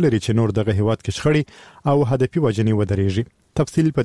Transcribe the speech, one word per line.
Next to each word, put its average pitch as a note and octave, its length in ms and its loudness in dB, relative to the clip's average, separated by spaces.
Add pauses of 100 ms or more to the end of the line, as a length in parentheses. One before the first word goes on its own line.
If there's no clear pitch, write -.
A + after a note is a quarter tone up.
لري A#2 140 2
چې A2 200 -2
نور A2 200 0
دغه G#2+ 200 -2
هیواد A2 240 0
کې - 140 -6
شخړې D3+ 260 0 (480)
او C#3+ 60 4 (140)
هدفي C3 280 -2
وژنې A2 400 0
ودرېږي. G2 440 0 (360)
تفصیل D#3 380 0
په C3+ 80 0